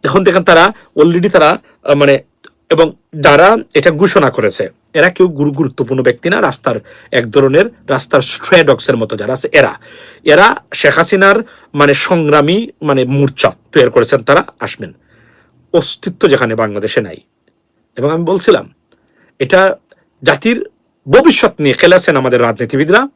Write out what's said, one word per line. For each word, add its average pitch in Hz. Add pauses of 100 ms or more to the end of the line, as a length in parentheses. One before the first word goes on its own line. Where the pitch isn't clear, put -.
এখন 185
দেখেন 180
তারা 170 (340)
already 170
তারা, 156 (340)
আহ, 143
মানে, 139 (580)
এবং 160 (380)
যারা 147 (320)
এটা 165 (100)
ঘোষণা 185
করেছে, 107 (360)
এরা 165
কেউ 185 (120)
গুরু-, 143
গুরুত্বপূর্ণ 131
ব্যক্তি 120
না, 214
রাস্তার 131 (440)
এক 120 (100)
ধরনের 139 (280)
রাস্তার 131 (100)
স্ট্রে - (100)
ডগসের 127
মতো 110
যারা 110
আছে, - (120)
এরা, 127 (600)
এরা 185 (320)
শেখ 143
হাসিনার 190 (420)
মানে 143 (140)
সংগ্রামী 156 (320)
মানে 135 (160)
মোর্চা 135 (220)
তৈরি 123
করেছেন, 127
তারা 147 (240)
আসবেন। - (880)
অস্তিত্ব - (100)
যেখানে 127 (100)
বাংলাদেশে 104
নাই। 82 (800)
এবং 135
আমি 170
বলছিলাম 196 (800)
এটা 185 (640)
জাতির 160 (500)
ভবিষ্যৎ 240
নিয়ে 143
খেলেছেন 175
আমাদের 127
রাজনীতিবিদরা। 135